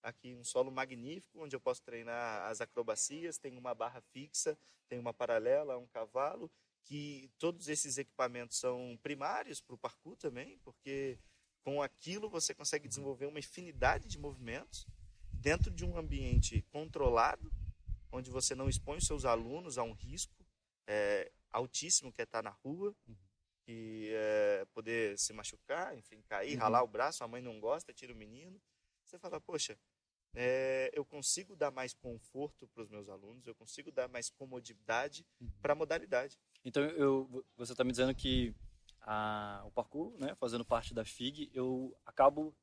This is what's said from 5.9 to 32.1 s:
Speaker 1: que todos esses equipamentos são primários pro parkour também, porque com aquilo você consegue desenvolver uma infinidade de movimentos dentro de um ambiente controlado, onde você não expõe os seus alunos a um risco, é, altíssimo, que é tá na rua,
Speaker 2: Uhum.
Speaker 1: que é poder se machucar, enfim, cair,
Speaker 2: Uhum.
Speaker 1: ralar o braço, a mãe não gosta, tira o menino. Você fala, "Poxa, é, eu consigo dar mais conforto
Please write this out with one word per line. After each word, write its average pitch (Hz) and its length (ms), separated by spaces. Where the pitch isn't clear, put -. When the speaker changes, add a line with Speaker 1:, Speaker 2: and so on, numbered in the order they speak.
Speaker 1:
que 143 520
todos 170 300
esses 143 300
equipamentos 123 600
são 123 440
primários 175 580
pro - 180
parkour 160 380
também, 127 440
porque 135 580
com 143 180
aquilo 196 480
você - 240
consegue 147 340
desenvolver 135 380
uma 147 140
infinidade 165 680
de - 120
movimentos 131 680
dentro 147 380
de 175 120
um - 140
ambiente 139 640
controlado, 139 800
onde 127 180
você 127 260
não 135 140
expõe 143 300
os - 80
seus 139 180
alunos 127 520
a 120 60
um 113 80
risco, - 540
é, 104 400
altíssimo, 127 600
que - 80
é 113 40
tá 113 160
na 107 100
rua, 180 440
Speaker 2:
Uhum. 113 100
Speaker 1:
que 110 480
é 107 600
poder 113 460
se - 140
machucar, 135 640
enfim, 107 240
cair, 110 320
Speaker 2:
Uhum. 123 80
Speaker 1:
ralar 113 220
o 120 40
braço, 117 380
a - 20
mãe 123 140
não 117 180
gosta, 131 340
tira 123 200
o - 20
menino. 135 460
Você - 160
fala, 170 220
"Poxa, 151 360
é, 131 600
eu 147 100
consigo 180 540
dar 147 140
mais 131 220
conforto 131 760